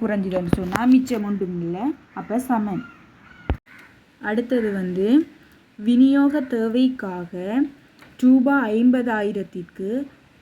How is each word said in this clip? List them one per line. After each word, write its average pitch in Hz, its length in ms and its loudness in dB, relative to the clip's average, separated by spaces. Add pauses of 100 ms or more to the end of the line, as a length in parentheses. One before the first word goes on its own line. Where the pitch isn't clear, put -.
குறைஞ்சுதுன்னு 190 520 -2
சொன்னா 190 300 -4
மிச்சம் 254 400 2
ஒன்றும் 190 360 -4
இல்ல. 180 300 -4 (240)
அப்ப - 240 -6
சமன். 214 440 -2 (1400)
அடுத்தது 220 500 -2
வந்து 196 540 0 (500)
விநியோக 269 640 4
தேவைக்காக 220 1200 -2 (560)
ரூபா 262 480 4
ஐம்பதாயிரத்திற்கு 214 1400 -2 (360)